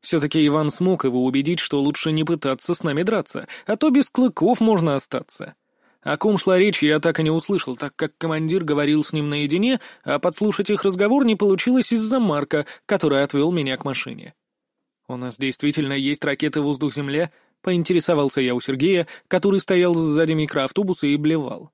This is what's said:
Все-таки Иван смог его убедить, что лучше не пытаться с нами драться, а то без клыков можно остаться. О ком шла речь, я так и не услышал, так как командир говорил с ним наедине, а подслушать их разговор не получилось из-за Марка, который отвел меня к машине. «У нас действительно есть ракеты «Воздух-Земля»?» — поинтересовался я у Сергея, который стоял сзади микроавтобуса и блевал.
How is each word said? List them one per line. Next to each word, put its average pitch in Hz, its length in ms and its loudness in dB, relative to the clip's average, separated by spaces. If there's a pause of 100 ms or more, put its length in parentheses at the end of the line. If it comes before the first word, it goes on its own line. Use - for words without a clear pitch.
Все-таки 151 460 0
Иван 147 240 2
смог 180 340 0
его 127 200 0
убедить, 139 340 0
что - 220 -2
лучше 143 300 -2
не 156 140 0
пытаться 151 500 -2
с - 80 -8
нами 151 200 -2
драться, - 440 -4 (200)
а 214 100 0
то 311 140 2
без 269 200 4
клыков 240 500 2
можно 175 360 4
остаться. - 580 -8 (480)
О 143 140 -2
ком 208 220 2
шла 185 200 4
речь, 202 240 2
я 151 160 4
так 160 220 0
и - 20 2
не 156 80 2
услышал, 160 460 -2
так - 180 -10
как 156 220 -6
командир 160 480 -2
говорил 147 400 2
с - 80 -6
ним 151 160 -2
наедине, 151 520 0 (220)
а 139 160 -2
подслушать 202 520 -2
их 202 140 0
разговор 208 420 2
не 220 100 2
получилось 226 560 2
из-за 220 260 0
Марка, 147 460 0 (220)
который 147 360 2
отвел 143 300 0
меня 135 240 -2
к - 80 -14
машине. 127 500 -8 (720)
«У 127 100 -10
нас 123 200 -10
действительно 139 560 -2
есть 139 320 -4
ракеты 147 380 -2
«Воздух-Земля»?» — 143 680 -2 (320)
поинтересовался 165 800 0
я 123 140 0
у 123 60 -2
Сергея, 160 460 0 (220)
который 190 320 2
стоял 180 340 2
сзади 160 380 2
микроавтобуса 156 760 -2
и 143 80 2
блевал. 147 580 -2